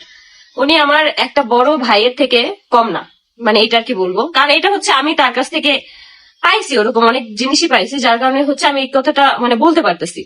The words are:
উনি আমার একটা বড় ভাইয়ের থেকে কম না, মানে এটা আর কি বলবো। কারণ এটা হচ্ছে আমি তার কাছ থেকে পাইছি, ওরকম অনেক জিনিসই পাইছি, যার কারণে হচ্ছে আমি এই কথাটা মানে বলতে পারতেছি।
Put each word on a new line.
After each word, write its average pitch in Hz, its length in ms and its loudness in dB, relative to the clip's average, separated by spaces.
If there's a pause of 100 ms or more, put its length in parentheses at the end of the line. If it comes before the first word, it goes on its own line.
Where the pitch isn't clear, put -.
(560)
উনি 277 200 2
আমার 302 300 2 (100)
একটা 269 260 -2
বড় 247 340 2
ভাইয়ের 233 400 0
থেকে 269 380 0 (160)
কম 226 180 4
না, 165 220 -8 (300)
মানে 214 200 2
এটা 226 180 0
আর 226 40 -2
কি 240 120 -6
বলবো। 185 340 -2
কারণ 294 220 0
এটা 330 200 0
হচ্ছে 403 220 -2
আমি 320 220 0
তার 262 180 0
কাছ 262 180 -4
থেকে 285 300 -2 (600)
পাইছি, 349 360 0
ওরকম 226 300 2
অনেক 233 260 -2
জিনিসই 277 340 -2
পাইছি, 254 300 -2
যার 233 200 0
কারণে 262 260 0
হচ্ছে 277 220 -2
আমি 285 140 0
এই 262 140 -4
কথাটা 277 440 2
মানে 240 160 0
বলতে 311 280 2
পারতেছি। 170 440 -4